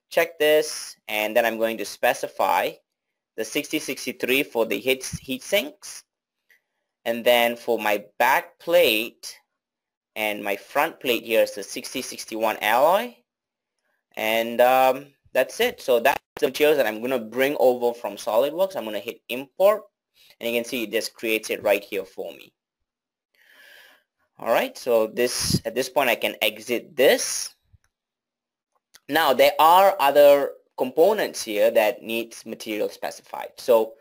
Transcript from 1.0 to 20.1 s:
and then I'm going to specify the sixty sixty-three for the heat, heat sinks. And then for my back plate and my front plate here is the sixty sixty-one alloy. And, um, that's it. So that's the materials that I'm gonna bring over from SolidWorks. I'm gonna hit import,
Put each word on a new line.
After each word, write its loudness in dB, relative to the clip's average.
and -2
then 2
I'm -2
going -2
to -8
specify -2
the -6
sixty -6
sixty-three -4
for -2
the -4
heat, -4
heat -10
sinks. -6
And -6
then 4
for -2
my -2
back 0
plate 0
and -4
my -4
front -4
plate -2
here 2
is -2
the -12
sixty -12
sixty-one -6
alloy. 2
And, 0
um, 4
that's -2
it. -4
So 2
that's 0
the 2
materials 2
that 2
I'm -4
gonna -2
bring -2
over 2
from -10
SolidWorks. -2
I'm -8
gonna -8
hit -12
import, 0